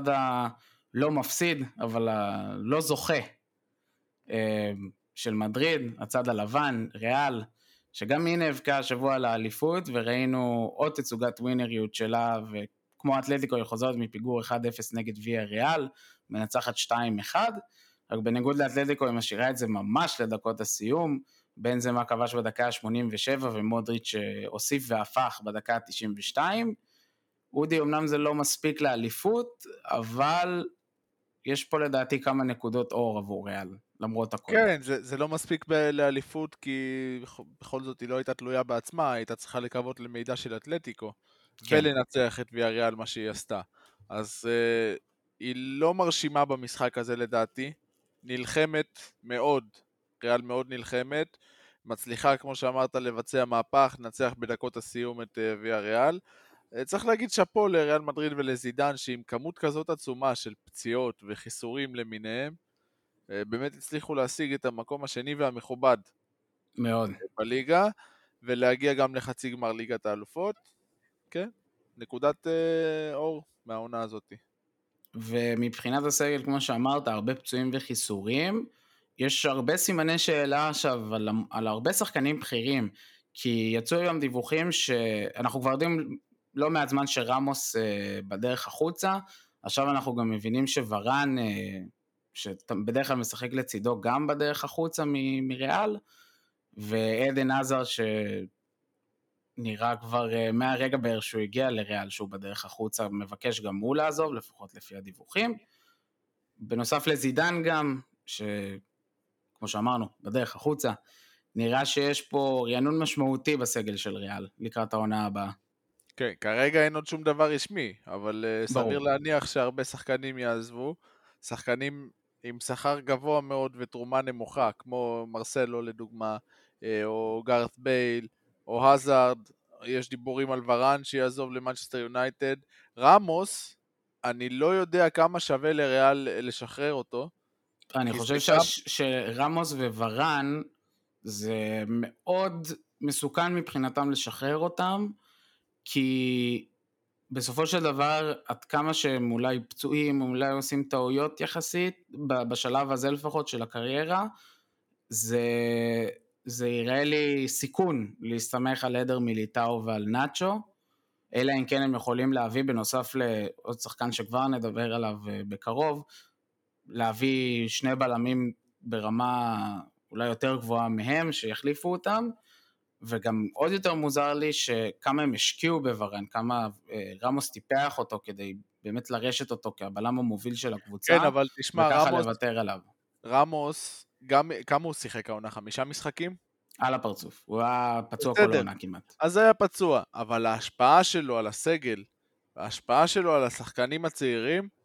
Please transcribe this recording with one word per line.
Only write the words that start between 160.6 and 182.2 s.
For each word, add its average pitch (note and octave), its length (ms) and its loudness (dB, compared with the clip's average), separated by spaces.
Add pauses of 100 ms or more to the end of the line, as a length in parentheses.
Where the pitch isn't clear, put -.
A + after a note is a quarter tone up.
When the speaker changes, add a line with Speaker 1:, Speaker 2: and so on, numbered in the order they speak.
Speaker 1:
אלא C3 180 4
אם C3 120 0
כן C3+ 180 2
הם C3+ 120 2
יכולים B2 380 0
להביא B2 320 0
בנוסף B2 500 -2
לעוד A#2 640 -2
שחקן - 320 -4
שכבר A#2+ 360 -2
נדבר A#2 460 -2
עליו, A2 220 -2 (120)
אה, G2+ 200 -6
בקרוב, C#3+ 540 -2 (840)
להביא A#2+ 800 0
שני C3 280 0
בלמים B2 560 0 (280)
ברמה A2+ 1000 -2 (300)
אולי A#2 180 -2
יותר C3 280 0
גבוהה A#2 320 0
מהם, C#3 440 0
שיחליפו C#3+ 600 -4
אותם, G#3 360 0 (720)
וגם A2+ 520 0
עוד D#3 180 2
יותר F#3+ 220 0
מוזר D3 400 2
לי D3+ 180 0
שכמה B2+ 720 0
הם C3+ 120 2
השקיעו D#3+ 480 0
בוורן, G#2 480 -2
כמה, A#2 380 0 (220)
אה, G2+ 220 -8 (100)
רמוס C3 280 0
טיפח C#3 480 0
אותו A2 260 -4
כדי G2 300 -10 (300)
באמת A#2 260 -6
לרשת B2 400 -2
אותו A2 260 -4
כבלם G#2 420 -2
המוביל A#2+ 360 -2
של A#2 200 -4
הקבוצה, G#2 440 2
Speaker 2:
כן, D#3+ 60 6
אבל C#3 220 4 (120)
תשמע, D#3 280 2
Speaker 1:
וככה D3 240 6
Speaker 2:
רמוס, B2+ 160 2